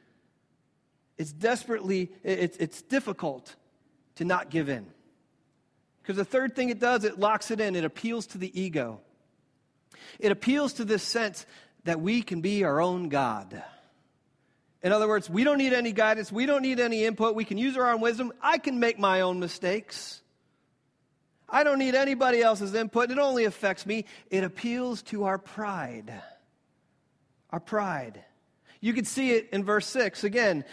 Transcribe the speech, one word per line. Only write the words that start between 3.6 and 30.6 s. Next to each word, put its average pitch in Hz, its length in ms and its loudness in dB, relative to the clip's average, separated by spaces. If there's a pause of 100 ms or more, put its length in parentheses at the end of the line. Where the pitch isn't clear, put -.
to 165 100 -4
not 180 240 0
give 151 200 -2
in. 117 160 -4 (1160)
'Cause 196 120 -4
the 196 100 0
third 262 300 0
thing 254 140 0
it 226 100 -4
does, 240 240 2
it 196 160 0
locks 208 320 2
it 214 80 -2
in. 202 160 0
It 165 100 0
appeals 226 420 -4
to - 100 -16
the 185 220 -8
ego. 139 400 -4 (1200)
It 208 120 4
appeals 262 420 2
to 233 120 -6
this 208 180 0
sense 220 420 -4 (400)
that 165 160 0
we 220 200 2
can 170 200 -4
be 196 220 0
our 151 180 2
own 180 260 0
God. 117 560 -2 (1160)
In 185 100 2
other 214 160 4
words, 208 220 2
we 208 160 4
don't 294 120 4
need 269 140 4
any 240 220 2
guidance. 214 380 2
We 233 140 0
don't 277 160 2
need 262 200 0
any 226 240 2
input. 220 300 2
We 220 100 -2
can 196 120 -4
use 262 200 0
our 247 140 4
own 226 100 2
wisdom. 233 400 0
I 311 160 4
can 262 240 -2
make 233 180 2
my 190 220 4
own 180 180 0
mistakes. - 840 -6 (1300)
I 277 160 4
don't 285 160 4
need 262 160 2
anybody 262 460 4
else's 208 320 2
input. 233 380 0
It 262 80 -2
only 254 260 2
affects 196 400 -2
me. 208 200 -4 (240)
It 190 140 0
appeals 240 600 -4
to 208 220 -4
our 190 120 0
pride. 127 840 -10 (1300)
Our 165 100 -6
pride. 165 640 -6 (580)
You 220 120 0
can 226 120 -2
see 262 260 0
it 226 200 2
in 196 120 0
verse 208 220 2
six. 233 380 -2
Again, 202 500 2